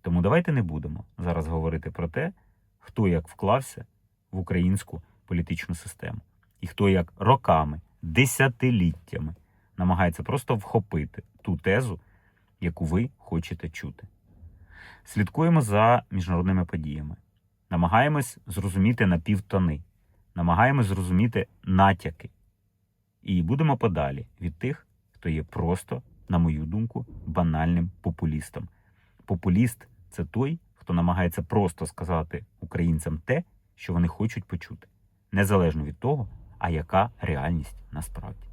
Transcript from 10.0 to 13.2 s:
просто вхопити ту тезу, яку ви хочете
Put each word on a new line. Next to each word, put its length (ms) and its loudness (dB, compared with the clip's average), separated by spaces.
просто 320 -2
вхопити 680 -4
ту 160 -2
тезу, 420 0
яку 240 -4
ви 320 0
хочете 520 -6